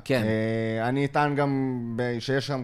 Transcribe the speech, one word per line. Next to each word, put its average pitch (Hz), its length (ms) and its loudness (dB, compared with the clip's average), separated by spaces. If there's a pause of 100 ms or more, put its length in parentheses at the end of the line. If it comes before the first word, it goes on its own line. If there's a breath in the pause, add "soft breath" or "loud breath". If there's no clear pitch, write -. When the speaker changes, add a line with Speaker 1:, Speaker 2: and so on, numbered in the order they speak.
Speaker 1:
כן. 127 200 2
Speaker 2:
אה, 110 680 0
אני 139 160 0
אטען 143 300 2
גם 135 440 0 (160)
ב-, 120 240 0
שיש 135 280 0
שם 135 160 -2